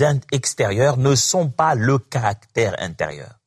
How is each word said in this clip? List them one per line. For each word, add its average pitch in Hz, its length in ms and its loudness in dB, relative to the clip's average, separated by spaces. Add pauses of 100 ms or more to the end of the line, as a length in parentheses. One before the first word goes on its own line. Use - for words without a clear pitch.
in-, 143 180 4 (120)
extérieures 127 680 0
ne 135 180 4
sont 165 340 0
pas 156 260 0
le 123 220 2
caractère 110 800 -2
intérieur. 76 680 -8